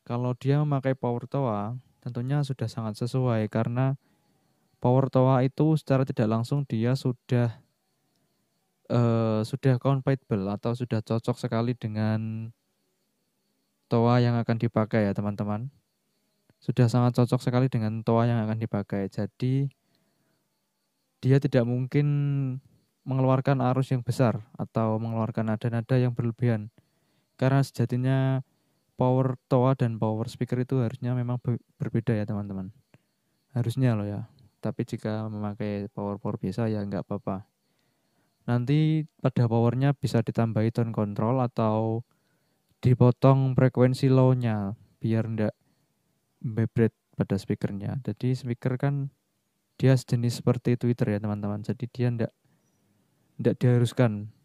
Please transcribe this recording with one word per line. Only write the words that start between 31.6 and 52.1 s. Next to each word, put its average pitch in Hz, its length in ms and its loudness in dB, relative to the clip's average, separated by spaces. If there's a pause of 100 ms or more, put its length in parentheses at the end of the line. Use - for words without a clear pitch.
berbeda 117 320 -2
ya, 104 160 -2
teman-teman. 101 480 -8 (800)
Harusnya 123 400 0
loh 104 80 -2
ya. 104 240 -6 (320)
Tapi 110 240 -4
jika 110 480 -6
memakai 104 600 -6
power-power 101 480 -6
biasa 110 320 -4
ya 104 120 -4
nggak 101 240 -6
apa-apa. 101 400 -8 (960)
Nanti 151 640 2 (160)
pada 123 240 2
powernya 120 480 2
bisa - 240 -2
ditambahi 110 560 0
tone 113 160 0
control 107 480 -2
atau 113 640 0 (800)
dipotong 131 720 6
frekuensi 127 560 4
low-nya 120 640 2 (240)
biar 113 320 0
nggak 110 240 -4 (880)
membebret 113 480 0 (240)
pada 98 240 -2
speakernya. 101 640 -6
Jadi 123 320 -2
speaker 127 400 -6
kan 139 320 -2 (720)
dia 131 160 6
sejenis 120 480 -2
seperti 120 360 0
Twitter 120 360 0
ya, 101 40 -4
teman-teman. 104 440 -6
Jadi 104 280 -6
dia 123 200 -2